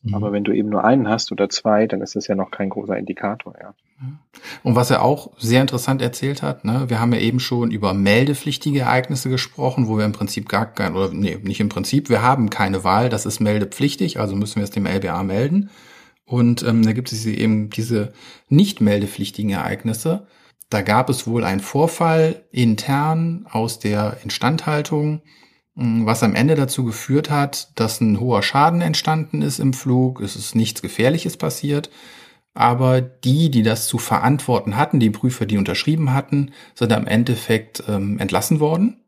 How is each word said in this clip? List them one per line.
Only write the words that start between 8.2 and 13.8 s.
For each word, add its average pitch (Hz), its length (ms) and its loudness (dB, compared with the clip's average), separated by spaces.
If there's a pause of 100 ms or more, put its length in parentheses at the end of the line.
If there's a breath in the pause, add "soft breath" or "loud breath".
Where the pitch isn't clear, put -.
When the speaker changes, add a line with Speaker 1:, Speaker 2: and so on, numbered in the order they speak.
Speaker 1:
Ereignisse 127 500 0
gesprochen, 127 560 -2
wo 110 100 0
wir 107 80 2
im 104 80 0
Prinzip 101 360 -6
gar 110 180 0
kein, 92 300 -4
oder 95 160 0
nee, 92 300 -2
nicht 101 180 -6
im 104 80 2
Prinzip, 135 400 -2
wir 110 120 2
haben 120 300 2
keine 98 340 -2
Wahl, 104 240 4
das 110 160 -2
ist 110 160 -6
meldepflichtig, 107 760 0